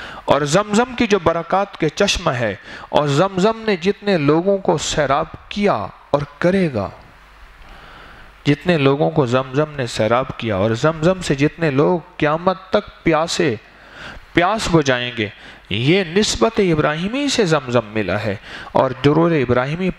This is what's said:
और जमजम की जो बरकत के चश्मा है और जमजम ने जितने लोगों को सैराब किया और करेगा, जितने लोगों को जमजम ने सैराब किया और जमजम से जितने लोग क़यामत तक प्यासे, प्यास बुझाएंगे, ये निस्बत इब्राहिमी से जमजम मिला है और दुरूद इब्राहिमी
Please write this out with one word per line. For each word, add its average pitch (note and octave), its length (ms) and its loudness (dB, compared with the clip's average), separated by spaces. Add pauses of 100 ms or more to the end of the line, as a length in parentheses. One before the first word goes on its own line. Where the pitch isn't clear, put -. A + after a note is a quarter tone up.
(280)
और C#3+ 180 2
जमजम G#3 480 0
की A#3 120 0
जो G3 140 2
बरकत E3+ 600 -2
के D#3 100 0
चश्मा F3+ 420 -2
है A#2 260 -4 (340)
और D3 160 2
जमजम F#3+ 580 0
ने G#3 120 2
जितने G3 400 -2
लोगों E3 400 2
को F#3+ 220 0
सैराब D3 500 -2 (220)
किया G3+ 220 0 (400)
और C#3+ 120 -2 (160)
करेगा, D#3+ 480 0 (1600)
जितने D#3 320 2
लोगों C#3+ 320 2
को D#3 160 2
जमजम C3+ 520 0
ने B2+ 100 -4
सैराब A#2 420 0 (100)
किया G#2+ 180 -2
और A2+ 180 2
जमजम D#3+ 440 0
से E3 160 -2
जितने D#3 340 0
लोग D#3+ 480 0
क़यामत E3+ 540 -2
तक G#3 160 0 (160)
प्यासे, D#3 540 0 (760)
प्यास G3 340 2
बुझाएंगे, B2 640 2 (400)
ये D3 340 2
निस्बत A3 540 0
इब्राहिमी F3+ 680 0
से B3 180 0
जमजम C3 380 0 (100)
मिला G2 240 -2
है G#2 200 -4 (360)
और B2+ 200 4 (100)
दुरूद D#3+ 280 4
इब्राहिमी C#3 680 0